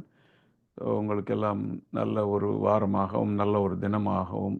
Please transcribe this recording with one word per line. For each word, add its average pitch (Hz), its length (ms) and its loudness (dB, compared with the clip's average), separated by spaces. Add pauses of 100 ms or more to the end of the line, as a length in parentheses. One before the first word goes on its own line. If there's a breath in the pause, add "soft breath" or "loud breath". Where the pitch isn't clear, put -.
(760 soft breath)
so 110 200 -2
உங்களுக்கெல்லாம் 104 920 -2
நல்ல 110 380 0
ஒரு 101 240 2
வாரமாகவும், 104 840 2
நல்ல 104 260 2
ஒரு 92 180 0
தினமாகவும், 101 840 -2